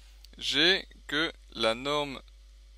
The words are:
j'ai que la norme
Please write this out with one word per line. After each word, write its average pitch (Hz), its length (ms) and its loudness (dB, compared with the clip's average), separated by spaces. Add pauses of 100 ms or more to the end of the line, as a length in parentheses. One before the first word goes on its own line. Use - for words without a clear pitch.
(380)
j'ai 165 500 2 (180)
que 156 240 -2 (200)
la 113 240 2
norme 143 460 -4 (580)